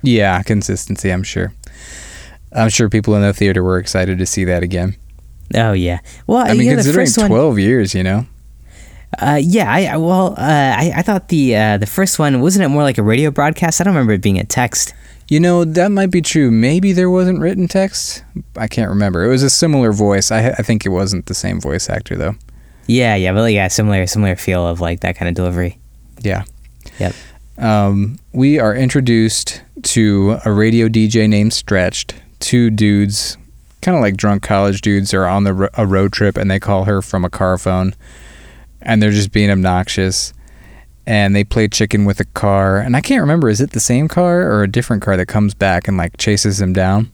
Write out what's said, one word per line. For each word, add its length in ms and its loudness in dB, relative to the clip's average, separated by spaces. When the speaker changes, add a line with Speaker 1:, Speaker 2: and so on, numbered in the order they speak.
Speaker 1:
Yeah, 420 2
consistency, 640 -4
I'm 140 -2
sure. 280 -6
I'm 160 2
sure 200 0
people 280 0
in 60 2
the 100 2
theater 320 0
were 140 2
excited 400 -2
to 80 -2
see 180 -4
that 180 0
again. 320 -4
Speaker 2:
Oh, 160 0
yeah. 260 -2
Well, 100 2
Speaker 1:
I 140 0
mean, 140 2
Speaker 2:
yeah, 60 4
the 40 4
Speaker 1:
considering 300 2
Speaker 2:
first 120 0
one 120 2
Speaker 1:
twelve 280 2
years, 380 2
you 80 0
know? 220 0
Speaker 2:
Uh, 220 2
yeah, 300 2
I, 140 2
I, 100 -4
well, 380 0
uh, 40 -12
I, 600 2
I 40 0
thought 280 -2
the, 260 2
uh, 220 2
the 80 -2
first 340 -2
one, 200 2
wasn't 240 2
it 40 0
more 160 2
like 140 0
a 40 0
radio 300 2
broadcast? 480 -2
I 40 0
don't 100 2
remember 180 2
it 100 0
being 160 0
a 60 -2
text. 500 -4
Speaker 1:
You 120 2
know, 240 2
that 260 0
might 200 0
be 120 0
true. 280 0
Maybe 420 2
there 180 2
wasn't 300 2
written 280 0
text. 540 -4
I 120 -6
can't 200 -2
remember. 360 0
It 40 2
was 140 2
a 80 2
similar 420 2
voice. 380 2
I, 200 0
I 120 -6
think 240 -2
it 40 0
wasn't 360 -2
the 80 -8
same 260 -6
voice 300 -6
actor, 260 -6
though. 180 -4
Speaker 2:
Yeah, 300 2
yeah, 180 0
but, 180 2
yeah, 160 2
similar, 380 0
similar 300 -2
feel 300 -2
of, 140 -4
like, 200 -4
that 160 -4
kind 120 -4
of 60 -2
delivery. 440 -4
Speaker 1:
Yeah. 240 -4
Speaker 2:
Yep. 160 -4
Speaker 1:
Um, 600 0
we 260 2
are 160 0
introduced 880 0
to 640 2
a 60 2
radio 360 2
D 200 2
J 180 2
named 260 2
Stretched, 600 -4
two 300 2
dudes, 640 0
kinda 180 2
like 160 0
drunk 260 0
college 380 0
dudes, 320 0
are 140 0
on 180 0
the 80 0
ro-, 220 -2
a 120 0
road 260 0
trip, 260 0
and 120 0
they 80 0
call 260 -2
her 180 0
from 220 -4
a 60 -4
car 280 -2
phone, 360 -2
and 220 2
they're 80 4
just 220 0
being 180 2
obnoxious, 840 0
and 280 2
they 100 2
play 240 0
chicken 360 0
with 160 0
a 60 -2
car, 520 0
and 180 0
I 40 2
can't 200 0
remember, 280 2
is 120 0
it 120 -2
the 80 -4
same 280 0
car 420 2
or 120 2
a 80 0
different 320 -2
car 140 0
that 100 0
comes 260 0
back 360 0
and, 80 0
like, 200 -4
chases 420 0
them 140 0
down? 420 0